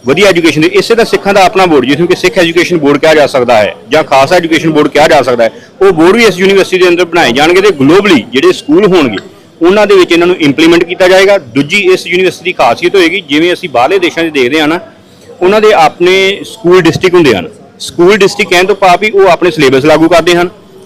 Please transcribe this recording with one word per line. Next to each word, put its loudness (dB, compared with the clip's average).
ਵਧੀਆ 0
ਐਜੂਕੇਸ਼ਨ 0
ਦੇ, 0
ਇਸੇ 0
ਦਾ 0
ਸਿੱਖਾਂ -2
ਦਾ 2
ਆਪਣਾ 0
ਬੋਰਡ, 0
ਜਿਸ -2
ਨੂੰ 0
ਕਿ 0
ਸਿੱਖ -4
ਐਜੂਕੇਸ਼ਨ 0
ਬੋਰਡ 0
ਕਿਹਾ 0
ਜਾ 2
ਸਕਦਾ 0
ਹੈ -2
ਜਾਂ 0
ਖਾਲਸਾ 0
ਐਜੂਕੇਸ਼ਨ -2
ਬੋਰਡ 0
ਕਿਹਾ 0
ਜਾ 2
ਸਕਦਾ -2
ਹੈ, -2
ਉਹ 4
ਬੋਰਡ 2
ਵੀ 0
ਇਸ 0
ਯੂਨੀਵਰਸਿਟੀ 0
ਦੇ 2
ਅੰਦਰ 0
ਬਣਾਏ -2
ਜਾਣਗੇ 0
ਤੇ 2
ਗਲੋਬਲੀ 2
ਜਿਹੜੇ 0
ਸਕੂਲ 0
ਹੋਣਗੇ, 0
ਉਹਨਾਂ 2
ਦੇ 2
ਵਿੱਚ 2
ਇਹਨਾਂ 0
ਨੂੰ 0
ਇੰਪਲੀਮੈਂਟ 0
ਕੀਤਾ -2
ਜਾਏਗਾ। 2
ਦੂਜੀ -4
ਇਸ -4
ਯੂਨੀਵਰਸਿਟੀ -4
ਦੀ -6
ਖਾਸੀਅਤ -2
ਹੋਏਗੀ, 0
ਜਿਵੇਂ -2
ਅਸੀਂ -10
ਬਾਹਰਲੇ 0
ਦੇਸ਼ਾਂ -4
'ਚ -6
ਦੇਖਦੇ -2
ਹਾਂ -2
ਨਾ, -4
ਉਹਨਾਂ 0
ਦੇ 2
ਆਪਣੇ 0
ਸਕੂਲ 0
ਡਿਸਟ੍ਰਿਕਟ -2
ਹੁੰਦੇ 4
ਹਨ। -8
ਸਕੂਲ 0
ਡਿਸਟ੍ਰਿਕਟ -2
ਕਹਿਣ 0
ਤੋਂ -2
ਭਾਵ 2
ਵੀ -4
ਉਹ 2
ਆਪਣੇ 0
ਸਿਲੇਬਸ 0
ਲਾਗੂ 2
ਕਰਦੇ 2
ਹਨ, -2